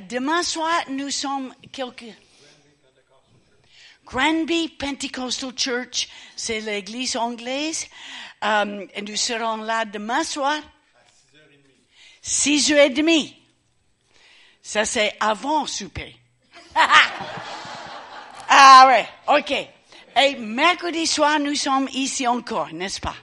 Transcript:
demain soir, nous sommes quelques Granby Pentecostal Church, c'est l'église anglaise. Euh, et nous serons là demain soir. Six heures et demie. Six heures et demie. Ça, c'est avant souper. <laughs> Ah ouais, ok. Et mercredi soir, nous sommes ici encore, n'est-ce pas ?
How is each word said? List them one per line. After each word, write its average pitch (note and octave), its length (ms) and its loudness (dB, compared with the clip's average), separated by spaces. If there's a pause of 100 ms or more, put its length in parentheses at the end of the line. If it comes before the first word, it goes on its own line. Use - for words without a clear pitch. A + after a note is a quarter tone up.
demain C#4 340 -2
soir, D#4+ 300 -4 (160)
nous C4+ 220 -6
sommes C4+ 420 -6 (180)
quelques A#3+ 420 -14 (1900)
Granby D#4+ 640 -2
Pentecostal C4 880 -8
Church, B3 520 -6 (260)
c'est A3 240 -8
l'église A3 560 -8
anglaise. B3 720 -6 (560)
Euh, G3+ 500 -2
et G#3 80 -10
nous G#3 140 -10
serons A3+ 420 -4
là A3+ 280 -4
demain G#3+ 380 -4
soir. D4+ 380 -4
Six - 760 -20
heures D3+ 120 -20
et C#3+ 80 -20
demie. C#3 280 -20 (360)
Six C#4+ 500 0
heures D4 140 6
et D4+ 40 4
demie. C#4+ 520 0 (1200)
Ça, G#3+ 240 -2
c'est G#3+ 340 -2
avant B3+ 460 -2
souper. - 540 -12 (560)
<laughs> - 1700 -2
Ah C4+ 400 12
ouais, A3+ 200 4 (200)
ok. C#4+ 240 2
Et C4 840 -2
mercredi D#4 720 -2
soir, D4+ 320 2
nous C#4+ 160 -2
sommes C4+ 380 -2
ici C4 340 -4
encore, A3+ 460 -4
n'est-ce F3 280 -10
pas ? D#3+ 220 -8